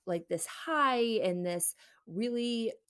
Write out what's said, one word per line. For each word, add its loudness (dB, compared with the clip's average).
like -2
this -2
high 2
and 0
this -2
really, -2